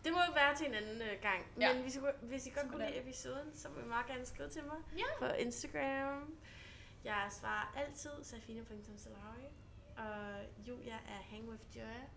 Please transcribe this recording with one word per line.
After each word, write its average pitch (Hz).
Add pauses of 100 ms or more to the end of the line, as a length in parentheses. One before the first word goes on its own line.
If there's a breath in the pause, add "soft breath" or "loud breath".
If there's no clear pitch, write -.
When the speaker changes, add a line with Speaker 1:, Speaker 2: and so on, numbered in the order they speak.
Speaker 1:
Det 330
må 349 (100)
jo 311
være 285
til 302
en 247
anden, 214
øh, 208
gang. 185 (160)
Speaker 2:
Ja. 233
Speaker 1:
Men 254
hvis 262
I, - (240)
hvis 262
I 254
godt 285
kunne 269
Speaker 2:
Simpelthen. 214
Speaker 1:
lide -
episoden, 262
så -
må 277
I 233
meget 233
gerne 254
skrive 285
til 302
mig 302 (220)
Speaker 2:
Ja. 427 (140)
Speaker 1:
på 254
Instagram. 277 (720 loud breath)
Jeg 202 (120)
svarer 214
altid 285 (120)
safina 226
punktum 214
salawi, 220 (520)
og 208 (280)
Julia 247
er 202
Hang 220
with 220 (140)
Joya 226 (140)